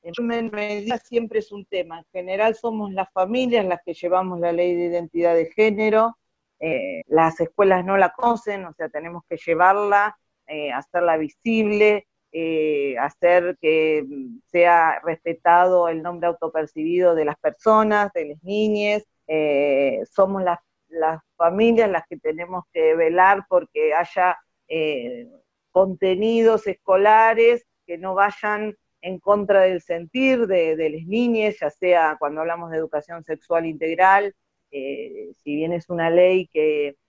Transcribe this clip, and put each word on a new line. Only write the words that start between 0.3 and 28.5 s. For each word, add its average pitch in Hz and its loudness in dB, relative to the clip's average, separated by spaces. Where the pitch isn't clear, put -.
medida 208 -6
siempre 220 -4
es 208 -10
un 202 -16
tema. 170 -8
En 160 -20
general 196 -2
somos 220 -8
las 185 -6
familias 226 0
las 175 -4
que 170 -10
llevamos 180 -2
la 170 -2
ley 175 0
de 175 -2
identidad 170 -2
de 165 0
género, 220 0
eh, 92 -6
las 160 2
escuelas 185 0
no 196 0
la 180 4
conocen, 214 -4
o 160 -18
sea, 156 -8
tenemos 165 -12
que 165 -8
llevarla, 202 2
eh, 147 -8
hacerla 160 -2
visible, 208 0
eh, 156 -2
hacer 175 0
que, 156 0
mm, 135 -14
sea 170 4
respetado 170 2
el 165 -4
nombre 175 -6
autopercibido 165 -2
de 156 0
las 147 -4
personas, 208 0
de 160 -6
las 151 -16
niñas. 208 -2
Eh, 143 0
somos 196 0
las, 175 -2
las 160 -4
familias 214 2
las 170 -6
que 165 -14
tenemos 175 -8
que 160 2
velar 185 4
porque 156 0
haya, 175 -2
eh, 127 -6
contenidos 196 2
escolares 220 4
que 170 -12
no 185 -8
vayan 208 -2